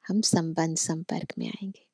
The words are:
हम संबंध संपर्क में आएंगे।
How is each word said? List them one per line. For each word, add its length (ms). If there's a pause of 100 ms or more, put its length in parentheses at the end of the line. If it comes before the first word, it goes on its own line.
हम 140
संबंध 560
संपर्क 600
में 100
आएंगे। 460